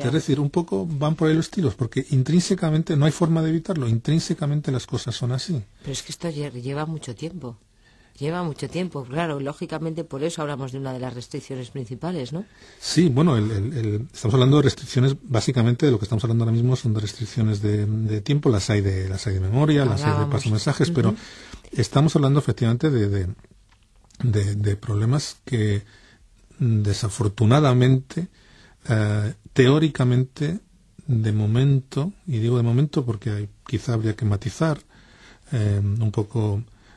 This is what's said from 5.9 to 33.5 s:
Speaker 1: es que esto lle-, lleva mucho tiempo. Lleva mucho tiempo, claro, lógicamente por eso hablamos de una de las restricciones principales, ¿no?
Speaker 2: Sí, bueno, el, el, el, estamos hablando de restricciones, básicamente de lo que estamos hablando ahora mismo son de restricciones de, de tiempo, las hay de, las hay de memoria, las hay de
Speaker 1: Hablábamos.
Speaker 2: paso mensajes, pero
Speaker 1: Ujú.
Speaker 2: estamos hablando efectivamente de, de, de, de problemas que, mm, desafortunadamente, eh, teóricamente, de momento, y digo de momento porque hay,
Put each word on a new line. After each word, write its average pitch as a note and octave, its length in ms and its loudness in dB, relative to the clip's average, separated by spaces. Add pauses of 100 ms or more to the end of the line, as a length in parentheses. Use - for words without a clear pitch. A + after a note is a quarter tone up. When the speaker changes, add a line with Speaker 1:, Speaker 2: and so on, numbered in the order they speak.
Speaker 1:
es B2+ 100 -8
que - 80 -16
esto - 180 -8
lle-, D3 220 -6 (100)
lleva C#3 260 -6
mucho D3+ 280 -8
tiempo. C#3+ 440 -12 (600)
Lleva E3 240 -4
mucho D3 260 -6
tiempo, D#3+ 360 -6
claro, C#3+ 360 -4
lógicamente D#3 640 -6
por C#3 180 -8
eso E3 200 -4
hablamos C3+ 300 -6
de C3 60 -8
una C3+ 140 -8
de B2+ 80 -8
las B2 140 -8
restricciones B2+ 560 -12
principales, C3 640 -8
¿no? F3 120 -6 (340)
Speaker 2:
Sí, E3+ 300 2
bueno, C#3 300 4
el, G#2+ 120 0
el, G#2+ 220 -2
el, A2 400 -4
estamos G#2+ 220 -2
hablando C3 240 6
de C#3+ 60 6
restricciones, C3 580 2
básicamente A#2+ 640 2
de C3+ 60 6
lo A2 60 2
que G#2 60 -2
estamos G#2+ 180 -2
hablando A#2 220 2
ahora A2+ 100 0
mismo B2 220 2
son A2+ 160 -2
de G#2+ 80 0
restricciones G#2+ 600 -2
de, G#2 240 2
de G#2+ 340 -2
tiempo, C#3+ 300 2
las G2+ 180 0
hay G#2 140 2
de, F#2+ 260 0
las F#2+ 180 -6
hay G2 80 -2
de F#2+ 60 -2
memoria, C#3 460 2
las G#2 140 0
hay - 60 -2
de - 40 2
Speaker 1:
Hablábamos. C#3+ 240 0
Speaker 2:
paso A2 160 0
mensajes, C3 400 0
pero A#2+ 200 2
Speaker 1:
Ujú. A3 80 -4 (540)
Speaker 2:
estamos C#3 420 2
hablando C#3+ 240 4
efectivamente A#2+ 520 2
de, A2 180 2
de, G2+ 180 0 (960)
de, G#2 340 0
de G#2 200 0
problemas A2 680 -2
que, G#2+ 360 0 (760)
mm, A2+ 240 2
desafortunadamente, B2 1500 2 (600)
eh, G#2 460 0 (200)
teóricamente, C#3 1080 2 (460)
de A2+ 260 0
momento, C3 800 0 (140)
y C3+ 120 -2
digo A#2 200 2
de A#2 40 2
momento B2+ 440 2
porque A2 240 -4
hay, G#2 180 -6 (180)